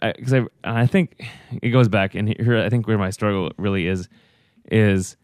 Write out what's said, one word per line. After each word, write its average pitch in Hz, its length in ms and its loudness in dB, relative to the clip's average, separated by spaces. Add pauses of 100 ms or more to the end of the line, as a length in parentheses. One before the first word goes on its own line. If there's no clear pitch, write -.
I, 110 120 -2
'cause 127 200 -4
I, 131 60 4
and 117 100 -2 (140)
I 117 240 0
think - 360 0 (380)
it 120 80 -2
goes 120 180 4
back, 98 280 0
and 104 120 -2
here, 113 300 0
I 98 120 0
think 117 180 -2
where 110 100 0
my 95 140 -2
struggle 98 460 -2
really 98 300 -2
is, 92 220 -4 (640)
is 101 520 2